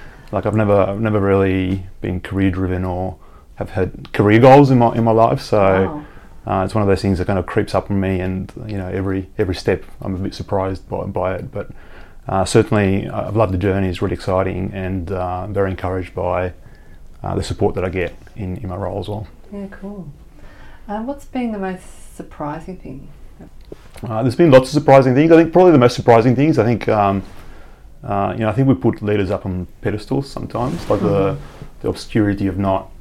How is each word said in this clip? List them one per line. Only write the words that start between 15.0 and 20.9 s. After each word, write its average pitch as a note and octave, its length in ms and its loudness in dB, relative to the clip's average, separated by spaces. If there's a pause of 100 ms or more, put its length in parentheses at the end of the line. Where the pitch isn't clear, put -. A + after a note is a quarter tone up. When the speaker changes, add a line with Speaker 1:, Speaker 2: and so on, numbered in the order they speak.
Speaker 1:
uh, F2+ 320 -6
I'm G#2 80 -10
very G2 180 0
encouraged F#2 440 -6
by, F2+ 400 -4 (680)
uh, F#2+ 120 -6
the F#2+ 80 -4
support - 320 -2
that F2+ 100 -4
I F#2 60 -4
get E2+ 260 -4 (180)
in, F#2 220 -8
in F#2 140 -10
my F2+ 60 -8
role F#2+ 240 -6
as G2 100 -10
well. G#2 180 -10 (240)
Speaker 2:
Yeah, G3+ 140 -12
cool. F#3+ 440 -14 (800)
Uh, G#3+ 140 -6